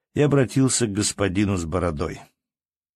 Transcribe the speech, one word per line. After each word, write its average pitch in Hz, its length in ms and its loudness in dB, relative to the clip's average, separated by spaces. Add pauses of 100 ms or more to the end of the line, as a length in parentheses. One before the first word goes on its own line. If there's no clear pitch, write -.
(140)
и 143 80 0
обратился 135 680 2
к 98 60 -6
господину 98 640 0
с 85 80 -4
бородой. 82 560 -4 (760)